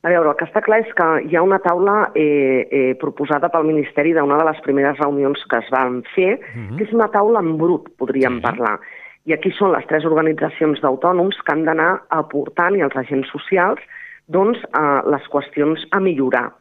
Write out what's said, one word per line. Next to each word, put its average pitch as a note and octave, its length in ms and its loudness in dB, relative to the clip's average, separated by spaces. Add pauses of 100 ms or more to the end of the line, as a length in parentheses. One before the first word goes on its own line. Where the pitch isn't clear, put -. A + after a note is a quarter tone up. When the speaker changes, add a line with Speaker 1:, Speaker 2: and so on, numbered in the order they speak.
Speaker 1:
A E3+ 120 -2
veure, E3+ 180 4
el D3 80 -2
que E3 80 -4
està G#3+ 160 -2
clar G#3+ 160 2
és A3 160 -2
que F3 120 2 (200)
hi D#3 80 -4
ha E3 80 2
una F#3+ 160 2
taula, G3 560 0
eh, C#3+ 560 2
eh, C3 300 0
proposada D3 500 -2
pel E3 160 0
Ministeri D#3 480 0
d'una C#3+ 240 2
de D#3+ 80 2
les D#3 160 -2
primeres C#3 340 2
reunions C#3+ 440 0 (100)
que B2 80 2
es A#2 160 -4
van B2+ 300 0 (100)
fer, G#3+ 240 2 (160)
Speaker 2:
Mhm. A2+ 240 -10
Speaker 1:
que G#3+ 60 -2
és - 100 -6
una A3+ 160 4
taula G#3+ 300 2
en D#3+ 180 0
brut, E3+ 300 0 (100)
podríem C3 380 0
Speaker 2:
Sí. A2+ 60 -6
Speaker 1:
parlar. A#2 360 0 (460)
I D#3+ 80 -2
aquí D#3 180 0
són F#3+ 220 2
les - 160 0
tres D#3 160 0
organitzacions D#3 760 0
d'autònoms F3 540 2 (100)
que E3 80 -2
han D#3+ 120 0
d'anar D#3+ 460 0
aportant, D#3+ 680 -2
i F#3+ 40 2
els C#3+ 140 0
agents C3+ 320 -2
socials, F#3 540 -2 (480)
doncs, F#3+ 300 2
eh, C#3+ 420 0 (100)
les C#3+ 180 -2
qüestions D3 600 -2
a G3 80 2
millorar. C3 640 0